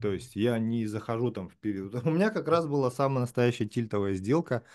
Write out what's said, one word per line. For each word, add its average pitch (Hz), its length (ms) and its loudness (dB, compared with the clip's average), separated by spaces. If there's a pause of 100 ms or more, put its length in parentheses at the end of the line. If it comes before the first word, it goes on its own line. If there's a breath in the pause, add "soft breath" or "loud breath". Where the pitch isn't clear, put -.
то 104 120 0
есть - 240 -8
я 117 240 2
не 113 260 -2
захожу 113 460 -2
там 92 180 -8
вперёд. 98 440 -6
<laughs> 123 120 -4
У 165 40 2
меня 185 200 2
как 156 180 -4
раз 165 180 2
была 139 260 2
самая 135 300 2
настоящая 120 460 2
тильтовая 101 460 0
сделка. 117 500 0 (100)